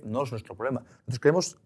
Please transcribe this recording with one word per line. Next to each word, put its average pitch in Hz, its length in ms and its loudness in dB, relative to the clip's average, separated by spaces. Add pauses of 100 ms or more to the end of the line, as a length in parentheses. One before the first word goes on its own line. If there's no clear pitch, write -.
no 113 180 -2
es 123 80 -4
nuestro 107 240 -10
problema. 123 260 -2
Nosotros - 380 -10
queremos 165 460 4